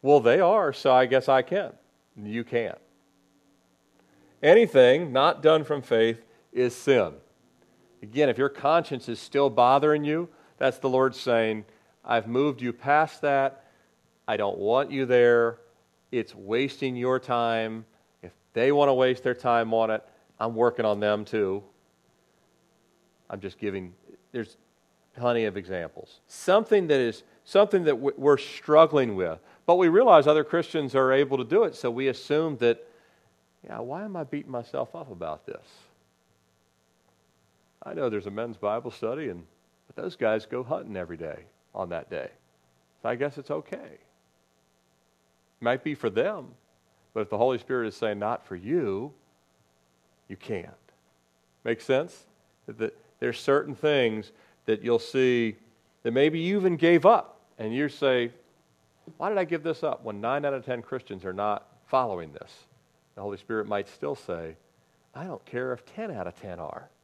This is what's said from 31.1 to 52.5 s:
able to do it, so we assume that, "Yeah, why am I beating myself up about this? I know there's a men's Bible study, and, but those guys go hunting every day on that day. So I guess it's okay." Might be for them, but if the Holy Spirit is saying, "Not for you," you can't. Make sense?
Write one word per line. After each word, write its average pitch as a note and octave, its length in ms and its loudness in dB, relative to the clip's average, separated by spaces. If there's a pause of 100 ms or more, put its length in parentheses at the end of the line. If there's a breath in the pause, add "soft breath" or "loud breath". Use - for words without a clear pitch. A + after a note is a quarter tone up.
able C#3 240 2
to B2+ 80 -4
do F#3 180 2
it, E3 120 -2
so B2+ 140 -6
we C3 200 -2
assume D3 480 -4
that, A#2 280 2 (800 soft breath)
"Yeah, A2 160 -14
why C#3 240 -10
am G3 140 -12
I D3+ 80 -8
beating D3 260 -12
myself B2 440 -8
up D#3 140 -16
about E2 360 -12
this? - 200 -16 (2250)
I - 120 -16
know C3+ 160 -4
there's G#2 180 -6
a G2+ 40 -10
men's A2 260 -10
Bible A2 340 -6
study, B2 380 -8
and, F2 160 -14 (420)
but - 80 -20
those F3 220 -10
guys A2+ 280 0
go B2 160 -8
hunting B2+ 360 -8
every E2+ 200 -10
day D#2 280 -12 (280)
on F#2+ 160 -8
that E2 200 -10
day. D2+ 220 -10 (720)
So A#2 60 -8
I A#2+ 80 -2
guess C#3 220 -6
it's C#3+ 140 -14
okay." - 480 -12 (1600)
Might B2 240 -2
be D3+ 100 -6
for A#2 140 -4
them, B2+ 440 -4 (600)
but A2 80 -6
if G2+ 80 -6
the G#2 80 -6
Holy B2 220 0
Spirit A#2+ 280 -6
is G#2 80 -10
saying, G#2 240 -6
"Not G#2+ 260 -6
for F#2 120 -14
you," A#2+ 560 -6 (1120)
you G2+ 80 -16
can't. F#2 320 -10 (960)
Make A#2 160 -4
sense? C#3+ 460 -4 (400)